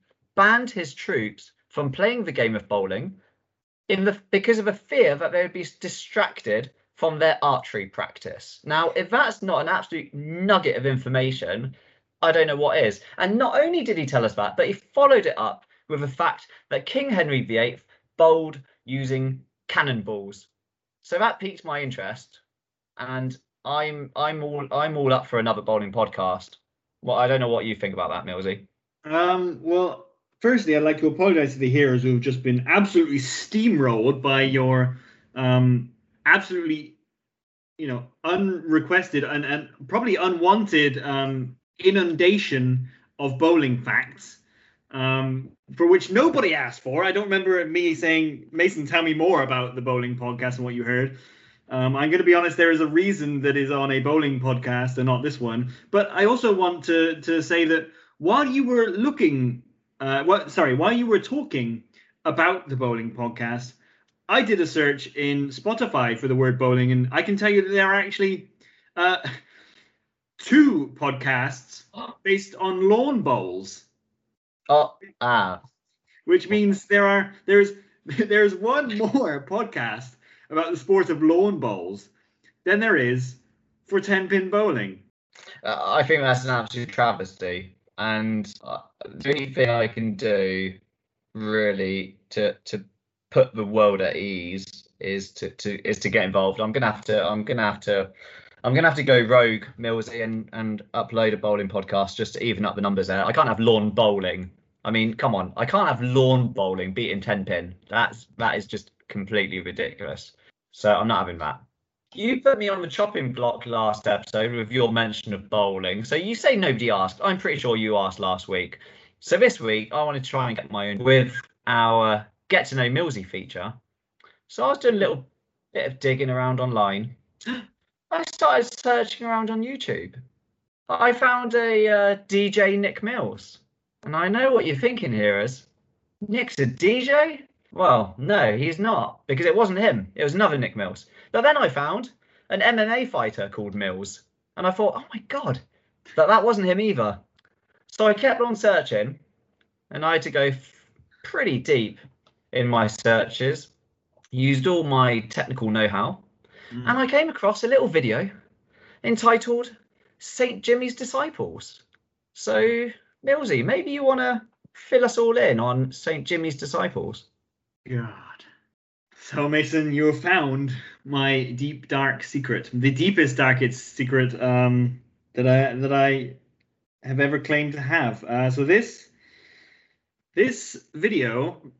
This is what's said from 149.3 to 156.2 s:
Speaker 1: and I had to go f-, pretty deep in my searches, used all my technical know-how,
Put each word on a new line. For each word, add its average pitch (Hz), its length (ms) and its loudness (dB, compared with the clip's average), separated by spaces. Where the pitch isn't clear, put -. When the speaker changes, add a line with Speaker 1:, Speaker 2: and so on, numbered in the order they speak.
Speaker 1:
and 147 140 -6
I 165 80 2
had 160 80 2
to 160 100 -8
go 143 120 2
f-, - 420 -4
pretty 185 340 -2
deep 127 400 0
in 127 120 0
my 117 220 2
searches, 113 800 0
used 135 360 2
all 175 160 2
my 127 360 2
technical 113 500 -6
know-how, 107 500 0